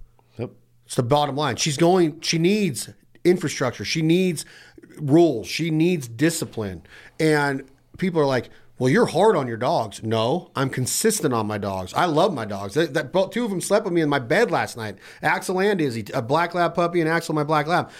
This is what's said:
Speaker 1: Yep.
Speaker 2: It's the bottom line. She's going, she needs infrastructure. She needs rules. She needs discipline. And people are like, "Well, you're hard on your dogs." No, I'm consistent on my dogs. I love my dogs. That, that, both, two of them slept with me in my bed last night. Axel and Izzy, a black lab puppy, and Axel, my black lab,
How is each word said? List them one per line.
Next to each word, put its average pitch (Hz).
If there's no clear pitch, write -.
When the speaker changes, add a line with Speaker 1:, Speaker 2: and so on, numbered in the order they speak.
Speaker 1:
Yep. 113
Speaker 2:
It's -
the 131
bottom 143
line. 139
She's 147
going, 170
she -
needs 175
infrastructure. 147
She 160
needs 170
rules. 147
She 165
needs 156
discipline. 117
And 143
people 165
are 143
like, 123
"Well, 127
you're 214
hard 202
on 135
your 113
dogs." 120
No, 113
I'm 135
consistent 143
on 110
my 107
dogs. 98
I 165
love 175
my 113
dogs. 101
That, 151
that, 147
both, 185
two 240
of 226
them 185
slept 208
with 175
me 170
in 151
my 143
bed 170
last 120
night. 107
Axel 180
and 196
Izzy, 117
a 139
black 156
lab 170
puppy, 170
and 156
Axel, 165
my 151
black 147
lab, 160